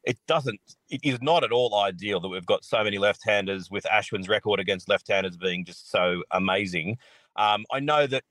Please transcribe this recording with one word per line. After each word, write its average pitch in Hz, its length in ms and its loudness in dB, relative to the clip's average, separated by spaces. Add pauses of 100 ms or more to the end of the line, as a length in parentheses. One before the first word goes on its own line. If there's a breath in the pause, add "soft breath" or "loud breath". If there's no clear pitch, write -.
it 123 220 -2
doesn't, 135 340 0 (300)
it 139 140 -6
is 127 180 0
not 156 220 4
at 110 80 -2
all 117 280 2
ideal 98 380 -2
that 90 100 -6
we've 92 160 -6
got 101 200 2
so 113 180 0
many 101 160 -2
left-handers, 98 720 0
with 101 140 -6
Ashwin's 101 440 -2
record 104 300 2
against 95 300 -4
left-handers 95 480 0
being 90 280 -4
just - 280 -16
so 90 400 2
amazing. 92 680 -2 (380 soft breath)
Um, 104 360 2
I 135 60 -2
know 147 300 2
that 131 220 -2